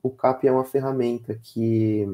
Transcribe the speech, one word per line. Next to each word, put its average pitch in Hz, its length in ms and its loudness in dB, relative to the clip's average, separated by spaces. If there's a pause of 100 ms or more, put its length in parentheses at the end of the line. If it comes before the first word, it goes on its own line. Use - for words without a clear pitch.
O 131 80 -2
CAP 131 380 0
é 131 60 6
uma 131 120 2
ferramenta 127 760 -2
que 110 720 0